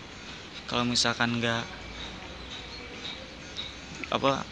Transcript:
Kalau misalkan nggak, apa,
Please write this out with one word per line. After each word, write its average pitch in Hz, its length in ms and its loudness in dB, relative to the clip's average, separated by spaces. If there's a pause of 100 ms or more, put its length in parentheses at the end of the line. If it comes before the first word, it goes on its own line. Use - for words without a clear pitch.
(640)
Kalau 123 200 4
misalkan 120 520 6
nggak, 117 240 4 (2500)
apa, 131 420 6